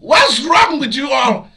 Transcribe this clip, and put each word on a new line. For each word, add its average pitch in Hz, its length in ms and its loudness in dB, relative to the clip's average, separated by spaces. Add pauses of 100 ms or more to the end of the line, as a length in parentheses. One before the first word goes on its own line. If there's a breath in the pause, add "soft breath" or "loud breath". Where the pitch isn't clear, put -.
What's 269 400 2
wrong 311 400 0
with 247 140 -4
you 277 160 -6
all 247 460 0